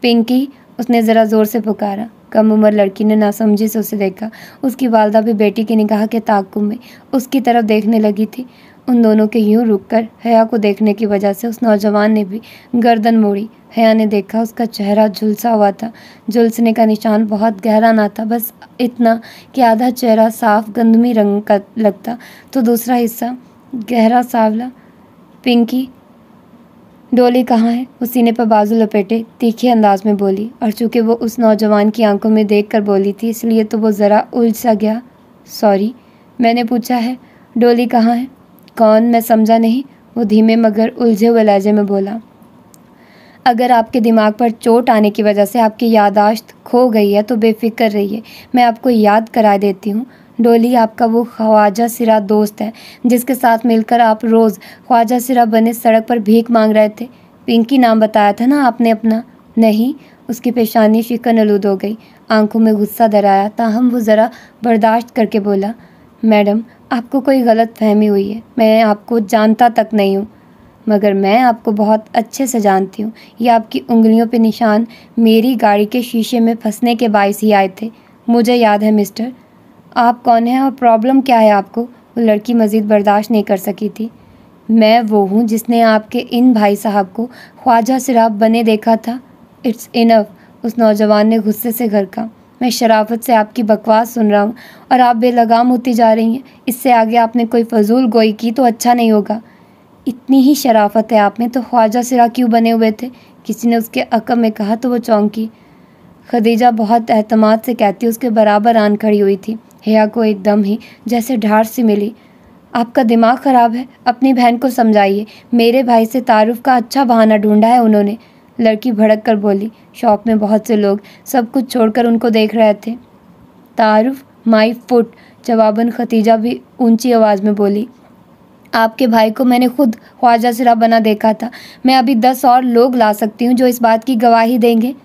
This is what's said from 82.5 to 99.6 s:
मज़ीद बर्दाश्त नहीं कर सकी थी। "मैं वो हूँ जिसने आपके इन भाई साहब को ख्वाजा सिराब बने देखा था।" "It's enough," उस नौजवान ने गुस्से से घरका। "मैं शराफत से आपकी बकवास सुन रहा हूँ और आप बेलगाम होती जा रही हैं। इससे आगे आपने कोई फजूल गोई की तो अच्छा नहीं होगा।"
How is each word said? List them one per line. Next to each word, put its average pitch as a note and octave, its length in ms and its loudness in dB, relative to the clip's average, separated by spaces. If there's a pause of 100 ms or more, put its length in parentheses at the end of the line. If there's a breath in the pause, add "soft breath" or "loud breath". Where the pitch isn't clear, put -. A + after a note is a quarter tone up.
मज़ीद A3 300 0
बर्दाश्त G#3 460 0
नहीं G#3+ 120 2
कर G3+ 160 -2
सकी G3+ 320 -6
थी। A3+ 200 -10 (580 soft breath)
"मैं A3 340 4
वो G#3 240 0
हूँ G#3 180 0
जिसने A3+ 380 -2
आपके A3 360 0
इन B3 360 0
भाई G#3 220 2
साहब G3+ 360 -4
को A3+ 140 -8 (360 loud breath)
ख्वाजा A#3+ 360 2
सिराब A3+ 400 0
बने A3+ 260 2
देखा A3 340 0
था।" A#3 200 -10 (480)
"It's - 300 -8
enough," A3+ 300 2 (380 soft breath)
उस A3+ 140 -6
नौजवान G#3+ 500 2
ने A3+ 100 2
गुस्से G#3+ 340 -4
से A#3 160 -4
घरका। G#3 400 -4 (320)
"मैं B3+ 100 -2
शराफत A3+ 520 0
से B3+ 120 0
आपकी G#3+ 280 -2
बकवास A3 520 0
सुन G#3+ 160 0
रहा G#3 120 2
हूँ G#3+ 120 -4 (380 loud breath)
और B3+ 80 2
आप B3 160 2
बेलगाम A#3 520 2
होती B3 260 0
जा A3 180 4
रही A3+ 220 0
हैं। C4+ 80 -10 (260 loud breath)
इससे B3 240 -2
आगे A3+ 240 2
आपने A#3 300 0
कोई A#3 180 0
फजूल A#3 440 0
गोई A3 240 2
की A3+ 200 -6
तो C4 120 0
अच्छा A#3+ 300 0
नहीं A#3 180 0
होगा।" G#3+ 280 -2 (640 soft breath)